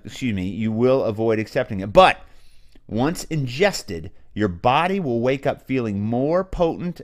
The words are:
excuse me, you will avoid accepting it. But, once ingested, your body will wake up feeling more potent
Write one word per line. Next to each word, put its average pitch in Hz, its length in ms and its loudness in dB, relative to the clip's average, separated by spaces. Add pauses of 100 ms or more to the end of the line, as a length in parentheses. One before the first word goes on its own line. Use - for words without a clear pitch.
excuse 120 280 -4
me, 92 140 -2
you 110 240 -2
will 123 320 4
avoid 110 340 0
accepting 110 420 -2
it. 101 120 -6
But, 175 260 2 (680)
once 131 380 -2
ingested, 131 880 -2 (220)
your 104 160 0
body 143 520 2
will 123 200 0
wake 135 260 0
up 123 200 -2
feeling 117 340 0
more 135 440 0
potent 170 600 -2